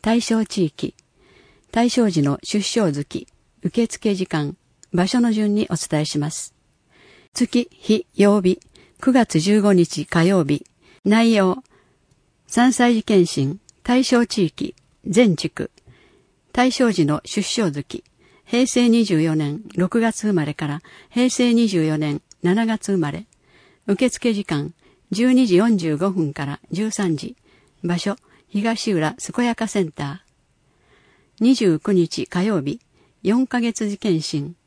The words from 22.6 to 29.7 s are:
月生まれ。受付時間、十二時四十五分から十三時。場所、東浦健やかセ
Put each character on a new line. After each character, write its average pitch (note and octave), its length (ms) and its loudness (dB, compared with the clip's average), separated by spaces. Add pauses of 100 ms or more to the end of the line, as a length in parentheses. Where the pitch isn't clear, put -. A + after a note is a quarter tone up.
月 A3 240 -4
生 G3 80 0
ま D3 140 -2
れ。 F3 160 -12 (580)
受 A3 220 0
付 A#3 260 -2
時 G3+ 100 -4
間、 D3 300 -6 (380)
十 A#3+ 200 2
二 B3+ 140 4
時 F3+ 120 2
四 A3 200 2
十 D#3 180 -2
五 F#3+ 140 0
分 D#3+ 240 -2
か C#3+ 120 -6
ら C#3+ 140 -10 (120)
十 G#3 180 -4
三 F3 260 -2
時。 - 200 -12 (480)
場 F3 120 -2
所、 G3 200 -4 (320)
東 G#3+ 440 -2
浦 D#3 220 0
健 - 300 -6
や A#3 100 0
か A3 140 -6
セ G3 160 -2